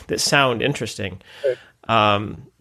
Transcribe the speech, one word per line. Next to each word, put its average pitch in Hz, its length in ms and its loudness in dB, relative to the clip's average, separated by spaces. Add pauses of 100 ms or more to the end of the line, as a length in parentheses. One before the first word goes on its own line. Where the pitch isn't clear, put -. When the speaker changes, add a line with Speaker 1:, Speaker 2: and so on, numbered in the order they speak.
Speaker 1:
that - 120 -4
sound 131 420 2
interesting. 110 600 -6 (240)
Speaker 2:
Right. 127 120 -2 (580)
Speaker 1:
Um, - 320 -6 (140)